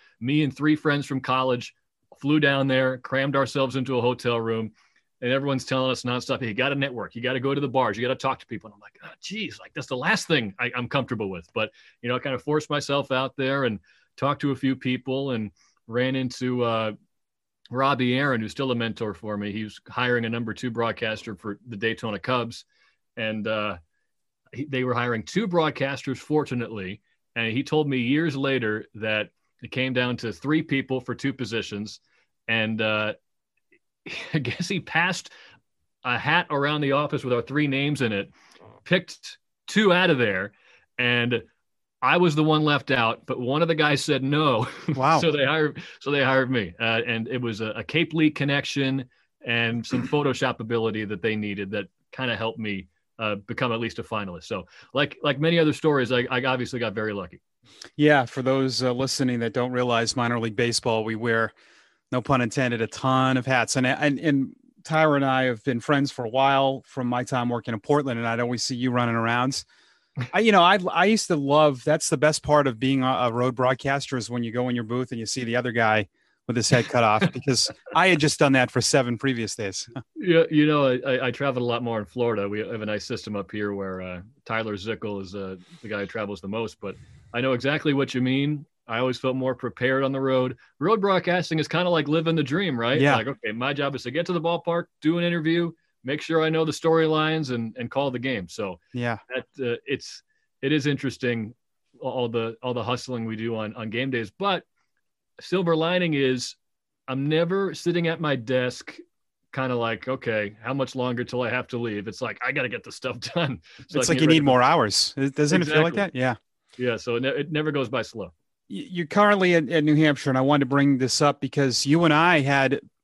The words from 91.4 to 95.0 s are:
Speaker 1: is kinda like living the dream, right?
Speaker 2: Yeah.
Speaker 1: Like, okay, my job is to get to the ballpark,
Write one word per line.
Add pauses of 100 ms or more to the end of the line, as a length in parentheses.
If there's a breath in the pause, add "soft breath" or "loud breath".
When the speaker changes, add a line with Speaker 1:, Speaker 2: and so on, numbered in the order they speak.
Speaker 1:
is
kinda
like
living
the
dream,
right?
Speaker 2:
Yeah.
Speaker 1:
Like,
okay,
my
job
is
to
get
to
the
ballpark, (160)